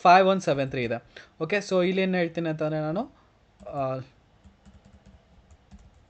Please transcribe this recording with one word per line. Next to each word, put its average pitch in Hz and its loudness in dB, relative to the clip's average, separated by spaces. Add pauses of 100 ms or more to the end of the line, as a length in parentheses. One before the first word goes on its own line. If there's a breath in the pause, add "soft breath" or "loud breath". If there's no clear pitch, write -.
ಫೈವ್ 185 8
ಒನ್ 190 0
ಸೆವೆನ್ 139 -2
ತ್ರೀ 131 -4
ಇದೆ. 117 -4 (460 loud breath)
ಓಕೆ, 160 -2 (120)
so 190 0 (120)
ಇಲ್ಲಿ 190 0
ಏನ್ 185 -2
ಹೇಳ್ತೀನಿ 165 -4
ಅಂತಂದ್ರೆ 156 -4
ನಾನು, 165 -4 (800 soft breath)
ಆ, - -2 (2250)